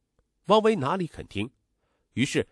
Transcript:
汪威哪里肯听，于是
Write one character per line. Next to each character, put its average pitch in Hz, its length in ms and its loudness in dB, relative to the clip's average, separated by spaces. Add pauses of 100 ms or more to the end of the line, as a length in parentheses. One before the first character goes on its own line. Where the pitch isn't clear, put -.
(460)
汪 214 140 6
威 220 160 2
哪 143 180 -4
里 185 120 -6
肯 - 200 -14
听， 104 240 -8 (640)
于 110 100 -2
是 143 300 -2